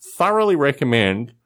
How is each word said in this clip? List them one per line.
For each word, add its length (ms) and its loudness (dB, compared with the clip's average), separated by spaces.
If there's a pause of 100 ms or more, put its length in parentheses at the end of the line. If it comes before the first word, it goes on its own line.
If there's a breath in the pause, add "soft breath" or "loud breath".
(180)
Thoroughly 380 2
recommend 760 0 (120)